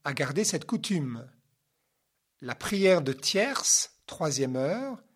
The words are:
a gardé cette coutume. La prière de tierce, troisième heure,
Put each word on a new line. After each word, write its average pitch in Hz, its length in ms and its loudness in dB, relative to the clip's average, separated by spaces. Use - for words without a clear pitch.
a 143 100 -4
gardé 139 300 -2
cette 165 220 -2
coutume. 131 640 -4
La 123 140 -6
prière 185 480 4
de 131 100 -2
tierce, - 920 0
troisième 135 480 -2
heure, 226 480 -2